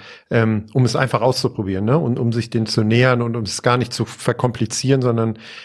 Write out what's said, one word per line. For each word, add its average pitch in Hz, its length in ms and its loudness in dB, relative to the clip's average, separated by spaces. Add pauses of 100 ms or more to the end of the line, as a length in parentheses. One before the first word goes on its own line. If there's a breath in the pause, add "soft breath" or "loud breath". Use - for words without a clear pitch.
(300 loud breath)
ähm, 110 420 2
um 127 120 4
es 120 120 0
einfach 131 240 0
auszuprobieren, 104 640 -2
ne? 127 140 2
Und 123 200 -2
um 117 140 0
sich 117 160 -2
dem 113 160 -2
zu 110 200 0
nähern 120 380 4
und 117 140 -4
um 117 60 -4
es - 180 -8
gar 123 160 2
nicht 127 160 -2
zu 117 120 -2
verkomplizieren, 127 960 -2
sondern 117 340 0 (280 loud breath)